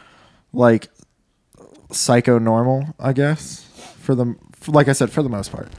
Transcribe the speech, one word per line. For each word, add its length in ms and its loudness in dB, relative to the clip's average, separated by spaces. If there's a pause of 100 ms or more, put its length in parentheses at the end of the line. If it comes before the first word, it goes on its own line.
(540)
like, 340 2 (1040)
psycho-normal, 1080 0
I 140 -2
guess. 520 -4 (340)
For 160 -2
the, 200 -2 (260)
f-, 80 -12
like 180 4
I 60 4
said, 180 0
for 120 -2
the 60 -4
most 220 -8
part. 160 -14 (120)